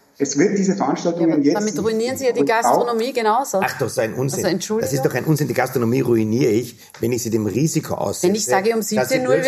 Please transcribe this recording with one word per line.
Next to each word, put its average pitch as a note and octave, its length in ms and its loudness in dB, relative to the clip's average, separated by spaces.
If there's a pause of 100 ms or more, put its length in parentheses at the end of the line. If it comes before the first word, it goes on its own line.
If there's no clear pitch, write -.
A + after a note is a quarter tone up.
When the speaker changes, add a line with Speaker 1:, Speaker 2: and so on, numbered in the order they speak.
(180)
Speaker 1:
es C#3+ 200 -2
wird G3 180 2
diese F#3+ 200 0
Veranstaltungen E3 540 0
Speaker 2:
Ja, D#3 40 0
aber D3 80 2
Speaker 1:
jetzt D3+ 140 2
Speaker 2:
damit G#3 280 -4
ruinieren A3+ 320 -2
Sie C4 100 -4
ja A#3+ 60 2
die A#3+ 100 -2
Speaker 1:
und A3 100 0
auch A3+ 100 2
Speaker 2:
Gastronomie A#3 500 0
genauso. A3+ 520 0
Speaker 3:
Ach - 140 -4
doch, A#2+ 100 -2
so B2 140 -4
ein A2 120 -2
Unsinn. B2+ 300 -4
Speaker 2:
Also, E3+ 100 0
Entschuldigung. G#3+ 340 -4
Speaker 3:
Das - 40 -4
ist C3+ 120 -2
doch - 100 2
ein B2 100 -2
Unsinn. D3+ 240 2
Die A#2 60 -2
Gastronomie B2 480 0
ruiniere A#2 500 2
ich, A#2+ 260 -2 (220)
wenn A2+ 100 0
ich B2 140 -2
sie A#2 60 -4
dem A2 160 0
Risiko C#3+ 480 0
aussetze, - 340 -2
Speaker 2:
Wenn G3 80 4
ich G#3+ 80 -4
sage, G3+ 300 2
um - 60 2
Speaker 3:
dass G#3 100 -6
sie G#3+ 60 -2
Speaker 2:
siebzehn B3+ 300 0
Uhr B3+ 60 2
wird C4 160 4